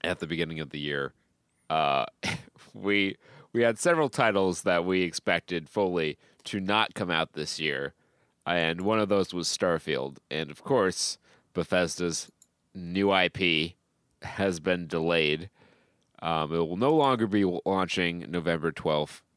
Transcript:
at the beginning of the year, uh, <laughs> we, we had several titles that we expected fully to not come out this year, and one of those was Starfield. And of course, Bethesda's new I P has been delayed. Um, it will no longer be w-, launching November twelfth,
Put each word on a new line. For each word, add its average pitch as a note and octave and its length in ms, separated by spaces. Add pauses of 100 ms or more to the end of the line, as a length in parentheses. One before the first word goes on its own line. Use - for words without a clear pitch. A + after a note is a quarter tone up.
at F2+ 160
the - 80
beginning E2 320
of D2+ 100
the D2+ 80
year, C#2+ 360 (560)
uh, C#2+ 340 (180)
<laughs> - 60 (460)
we, G2+ 420 (380)
we A#2 80
had A#2 160
several D#3+ 320
titles G2 520
that F2 220
we F#2 160
expected E2+ 680
fully F2 480 (260)
to G2+ 160
not G#2 340
come F2+ 160
out D#2+ 220
this - 260
year, C#2+ 360 (500)
and E2+ 380
one A2 160
of G#2 100
those G2 240
was F2 160
Starfield. D2 680 (120)
And D2 200
of - 120
course, G2 540 (380)
Bethesda's F2 760 (440)
new F#2 360
I F#2 180
P E2+ 480 (440)
has F#2+ 400
been F2 260
delayed. E2 640 (720)
Um, D#2+ 320
it E2+ 60
will E2+ 180
no C3 180
longer C3 320
be G#2 160
w-, F2 220
launching F2 640
November E2 440
twelfth, D2+ 500 (140)